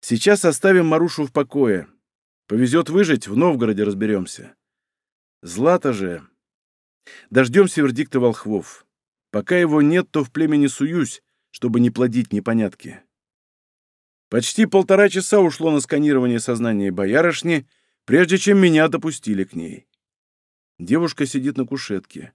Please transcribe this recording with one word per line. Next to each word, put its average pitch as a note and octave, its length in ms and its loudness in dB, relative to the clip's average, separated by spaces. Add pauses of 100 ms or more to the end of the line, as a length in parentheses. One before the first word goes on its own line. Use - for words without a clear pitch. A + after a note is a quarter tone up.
Сейчас G3 460 0
оставим F3 400 2
Марушу D#3+ 400 -2
в B2+ 60 -14
покое. B2+ 540 -2 (600)
Повезёт B2+ 420 0
выжить, D#3+ 400 0
в G2+ 80 -4
Новгороде A#2+ 460 0
разберёмся. G2+ 720 -4 (880)
Злата C3 500 0
же... F#2+ 340 -6 (1040)
Дождёмся C3 500 2
вердикта C3 380 -2
волхвов. A2 680 -4 (460)
Пока G#2 260 -2
его D#3 260 2
нет, E3 280 0
то D3+ 140 -2
в A#2+ 80 -16
племя D3+ 240 0
не C#3+ 100 4
суюсь, C#3+ 560 -4 (280)
чтобы A#2 280 -4
не A#2+ 120 2
плодить A#2+ 420 -2
непонятки. G#2 680 -4 (1300)
Почти B2 360 0
полтора G3 420 4
часа F#3 300 0
ушло D#3+ 320 2
на D3 100 2
сканирование C3 600 0
сознания A2 500 -2
боярышни, C#3 760 -2 (360)
прежде E3+ 320 4
чем G3 220 4
меня D#3+ 300 4
допустили C3+ 560 -4
к F#2 100 -16
ней. E2 320 -14 (960)
Девушка C#3+ 440 -2
сидит C3+ 320 -4
на C3 80 -2
кушетке. G2+ 720 -10